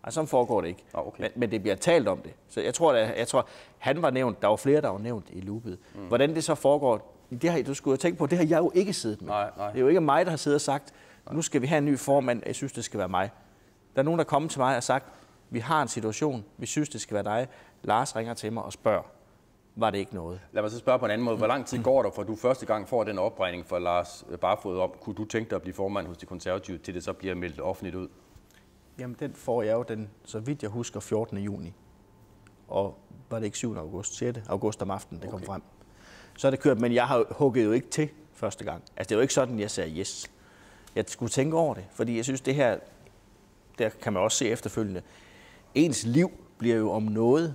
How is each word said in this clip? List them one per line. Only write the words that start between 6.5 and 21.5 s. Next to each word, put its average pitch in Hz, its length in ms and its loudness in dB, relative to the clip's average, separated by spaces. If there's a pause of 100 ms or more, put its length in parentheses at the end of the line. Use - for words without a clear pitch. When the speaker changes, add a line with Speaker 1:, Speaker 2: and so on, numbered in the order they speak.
Speaker 1:
foregår, 139 640 2 (120)
det 127 200 0
har, 160 120 0
du 139 120 -4
skulle 139 180 0
jo 135 40 4
tænke 175 220 0
på, 151 80 0
det 175 120 2
har 165 80 4
jeg 156 120 4
jo 180 160 4
ikke 190 180 4
siddet 107 300 -4
med. 78 60 -12
Speaker 2:
Nej, 104 280 -2
nej. 101 140 -6
Speaker 1:
Det 110 60 -6
er 131 40 0
jo 127 80 6
ikke 175 120 6
mig, 156 260 4
der 180 40 -4
har 156 60 -2
siddet 143 180 2
og 147 60 4
sagt, 143 320 -4 (340)
Speaker 2:
Nej. - 80 -8
Speaker 1:
"Nu 160 80 0
skal 135 200 2
vi 127 40 0
have 156 120 4
en 143 60 4
ny 143 140 4
formand, 127 480 2
jeg - 80 -4
synes, - 180 -6
det 120 120 -8
skal - 140 -6
være 92 100 0
mig." 95 220 2 (640)
Der 135 80 2
er - 20 4
nogen, 165 140 2
der 156 60 2
er - 40 -4
kommet 156 220 2
til 139 100 -6
mig 127 160 4
og 120 60 0
sagt, 135 240 0 (440)
"Vi 120 80 -4
har 147 240 2
en 120 60 -2
situation, 110 560 -2 (120)
vi 117 100 -10
synes, 151 220 -2
det 113 120 -10
skal - 140 -8
være 101 100 0
dig." 113 240 0 (340)
Lars 113 340 0
ringer 113 180 -4
til 110 180 -6
mig 113 100 -6
og 101 100 -10
spørger, 101 300 0 (760)
"Var 110 140 2
det 98 80 -4
ikke 98 160 -6
noget?" 90 260 -8 (120)
Speaker 2:
Lad 107 100 0
mig 107 80 -2
så 117 80 -10
spørge 127 200 2
på 127 60 -2
en 107 60 0
anden 113 140 0
måde. 113 120 0
Hvor 107 100 2
lang 123 200 0